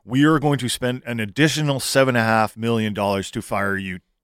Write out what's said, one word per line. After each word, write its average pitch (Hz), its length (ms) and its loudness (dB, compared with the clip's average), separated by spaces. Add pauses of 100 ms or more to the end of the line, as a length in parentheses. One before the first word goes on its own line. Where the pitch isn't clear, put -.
we 131 200 2
are 156 140 4
going 143 200 0
to 123 100 -4
spend 123 360 -4
an 120 140 -6
additional 139 640 0
seven 131 340 2
and 117 80 2
a 113 40 2
half 113 300 2
million 110 360 -2
dollars 98 380 -2
to 110 100 -6
fire 101 360 -2
you 92 220 -8 (240)